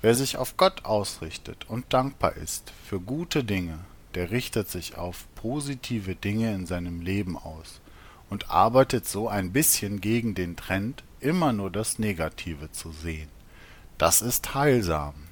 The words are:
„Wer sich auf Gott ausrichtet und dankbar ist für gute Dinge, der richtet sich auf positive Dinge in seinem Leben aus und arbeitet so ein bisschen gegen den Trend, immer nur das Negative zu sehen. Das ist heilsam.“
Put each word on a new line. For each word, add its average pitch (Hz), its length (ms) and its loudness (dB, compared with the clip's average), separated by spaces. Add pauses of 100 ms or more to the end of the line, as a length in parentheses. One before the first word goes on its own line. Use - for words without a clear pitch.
„Wer 113 120 8
sich 131 240 2
auf - 200 -4
Gott - 280 4
ausrichtet 95 840 -4
und 117 240 -6
dankbar 131 400 2
ist - 380 -10 (140)
für 98 140 -4
gute 143 440 -2
Dinge, 90 360 -2 (340)
der 90 180 -2
richtet 113 380 -2
sich - 280 -10
auf 87 280 -8 (100)
positive 123 800 -4
Dinge 110 380 -2
in 92 120 -4
seinem 87 360 -4
Leben 92 360 -2
aus - 420 -14 (500)
und - 220 -6
arbeitet 117 560 6
so 107 200 -2
ein 95 260 0
bisschen 104 480 2
gegen 113 340 0
den 87 200 -2
Trend, 98 480 -2 (160)
immer 156 340 2
nur 98 180 -2
das 104 260 -2
Negative 82 720 -2
zu - 200 -10
sehen. 78 380 -6 (680)
Das - 240 6
ist - 320 -2
heilsam.“ 90 640 4 (160)